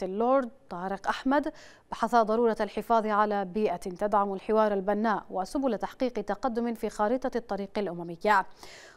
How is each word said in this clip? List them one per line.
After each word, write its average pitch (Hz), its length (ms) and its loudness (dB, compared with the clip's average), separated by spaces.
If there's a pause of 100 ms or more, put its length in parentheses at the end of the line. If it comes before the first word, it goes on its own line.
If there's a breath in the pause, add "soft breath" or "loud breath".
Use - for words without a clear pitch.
اللورد 233 480 0 (200)
طارق 190 380 -6
أحمد، 285 440 0 (380 loud breath)
بحث 226 240 -2
ضرورة 226 460 4
الحفاظ 220 460 0
على 208 380 2
بيئة 185 320 0
تدعم 202 560 0
الحوار 214 400 2
البناء 202 580 0
وسبل 202 480 -2
تحقيق 240 340 -4
تقدم 233 640 -2
في 220 140 -6
خارطة 247 480 0
الطريق 202 420 -6
الأممية. 175 680 0 (500 loud breath)